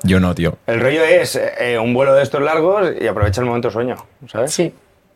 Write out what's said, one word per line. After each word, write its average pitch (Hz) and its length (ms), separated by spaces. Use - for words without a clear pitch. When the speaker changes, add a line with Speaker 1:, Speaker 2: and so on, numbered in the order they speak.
Speaker 1:
Yo 92 160
no, 90 140
tío. 82 220
Speaker 2:
El 117 140
rollo 147 240
es, 165 320
eh, 120 420
un 117 160
vuelo 135 200
de 139 80
estos 139 200
largos 160 480
y 117 60
aprovecha 104 340
el 123 60
momento 120 240
sueño, 117 260
¿sabes? 127 220
Speaker 3:
Sí. 165 200